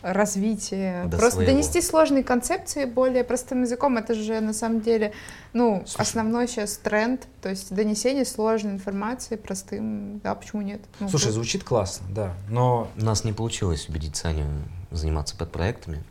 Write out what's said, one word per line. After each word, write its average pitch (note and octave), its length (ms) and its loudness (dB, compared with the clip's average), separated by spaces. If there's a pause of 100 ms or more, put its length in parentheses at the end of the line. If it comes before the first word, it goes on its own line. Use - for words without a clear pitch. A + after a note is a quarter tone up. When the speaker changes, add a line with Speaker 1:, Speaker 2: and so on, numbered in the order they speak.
Speaker 1:
развития. F#3+ 1040 0
Speaker 2:
До F3 100 0
Speaker 1:
Просто A3+ 220 6
Speaker 2:
своего. F#2 140 6
Speaker 1:
донести C#4+ 280 4
сложные D#4 420 4
концепции C#4+ 640 0
более B3 400 2
простым B3 380 0
языком. B3 360 2
Это A3 160 0
же A3 260 -2
на G#3+ 120 0
самом A3+ 280 0
деле, A3 320 2 (400)
ну, A3+ 340 4
Speaker 2:
Слушай. - 160 -4
Speaker 1:
основной A3+ 440 0
щас G#3+ 320 -4
тренд, A3 480 0 (160)
то F#3 60 -4
есть F#3+ 260 -6
донесение G#3+ 500 2
сложной A3 480 0
информации G3+ 640 -4
простым, G#3 840 -6
да, F#3+ 160 -2
почему - 260 -6
нет? G3+ 180 -6 (200)
Ну, G3 80 -2
Speaker 3:
Слушай, F3 160 2
Speaker 1:
круто. G#2+ 100 2
Speaker 3:
звучит A#2 300 -2
классно, G2 500 0
да, G2+ 200 -2 (140)
но A#2+ 480 2
Speaker 2:
У G#2+ 80 -2
нас A2 200 2
не A2 80 2
получилось G#2 560 -2
убедить D#2 280 -4
Саню D#2+ 300 -2 (460)
заниматься D#2 440 -2
подпроектами. E2 760 -4